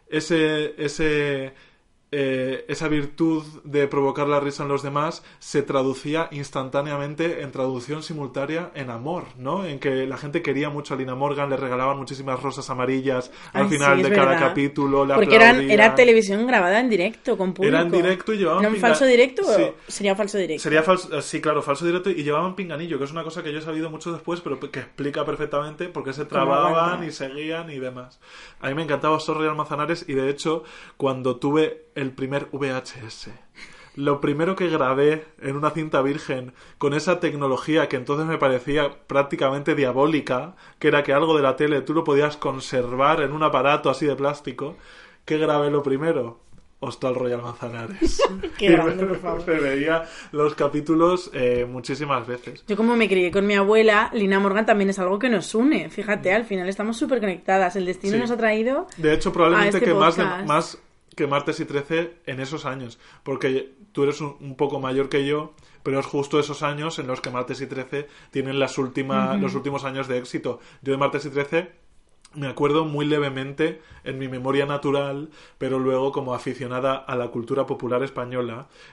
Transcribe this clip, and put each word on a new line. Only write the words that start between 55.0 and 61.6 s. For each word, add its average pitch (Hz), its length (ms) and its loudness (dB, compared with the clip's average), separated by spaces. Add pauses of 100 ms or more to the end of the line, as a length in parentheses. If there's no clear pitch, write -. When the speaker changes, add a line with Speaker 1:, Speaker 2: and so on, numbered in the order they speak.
Speaker 2:
que 247 120 0
nos 196 240 -2
une. 233 340 2
Fíjate, 196 420 -2
Speaker 1:
Mm. 196 60 4
Speaker 2:
al 233 80 0
final 190 240 -4
estamos 208 300 -4
súper 254 220 0
conectadas. 190 560 0
El 185 100 -2
destino 185 300 -2
Speaker 1:
Sí. 233 40 2
Speaker 2:
nos 240 100 0
ha 240 60 0
traído 226 500 0 (120)
Speaker 1:
De 156 160 4
hecho, 175 180 2
probablemente 196 440 4
Speaker 2:
a 180 40 0
este 160 100 4
Speaker 1:
que - 80 4
más 165 180 6
de, 208 80 2
Speaker 2:
podcast. 180 220 -4
Speaker 1:
más 156 320 0 (380)
que 151 100 -2
Martes 143 340 -2